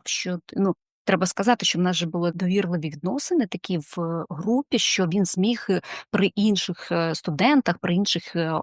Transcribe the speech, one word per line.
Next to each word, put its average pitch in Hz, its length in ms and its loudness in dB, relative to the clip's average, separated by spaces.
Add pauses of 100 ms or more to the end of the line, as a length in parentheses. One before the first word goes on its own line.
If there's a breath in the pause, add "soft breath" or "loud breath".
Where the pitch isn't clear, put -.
що 180 400 -4
ти?» - 140 -18
Ну, 190 160 2 (320)
треба 185 180 2
сказати, 214 400 0
що - 140 0
в - 20 2
нас 180 140 2
же 170 100 -2
були 170 260 -2
довірливі 175 580 0
відносини 226 580 -2
такі 180 300 -4
в 165 520 -4
групі, 220 500 0
що - 260 2
він 185 200 2
зміг, 220 440 0
е, 180 120 2 (300 loud breath)
при 196 160 2
інших, 202 640 0
е, 165 240 0
студентах, 196 640 2
при 175 180 -2
інших, - 400 -2
е, 160 160 0 (120)